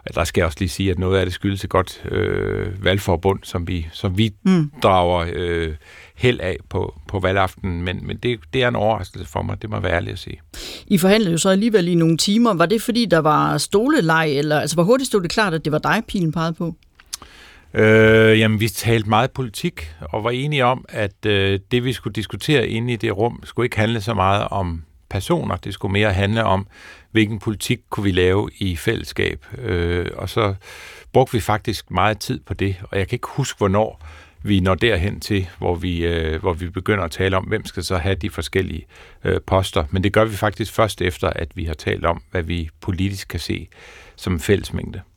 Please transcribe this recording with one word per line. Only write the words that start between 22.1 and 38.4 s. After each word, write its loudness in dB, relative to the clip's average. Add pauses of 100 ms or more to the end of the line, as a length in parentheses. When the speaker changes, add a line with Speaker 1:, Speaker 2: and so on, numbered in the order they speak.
Speaker 1:
diskutere 0
inde -2
i -4
det -2
rum, -2
skulle -2
ikke -4
handle 0
så -2
meget 2
om -4 (260)
personer. -2
Det -8
skulle -6
mere 2
handle 2
om, 0 (440)
hvilken 2
politik -4 (100)
kunne -4
vi 2
lave 2 (100)
i -2
fællesskab. -4 (160)
Øh, -2 (100)
og -6
så 0 (600)
brugte 4
vi 2
faktisk -2
meget 2
tid -6
på -8
det, -2
og -6
jeg 0
kan -6
ikke -6
huske, -4
hvornår 0 (380)
vi 4
når 2
derhen 0
til, -2 (100)
hvor -2
vi, -4
øh, -2
hvor 0
vi -8
begynder -2
at -6
tale 0
om, -2
hvem -6
skal -10
så -2
have 0
de -6
forskellige, -4 (380)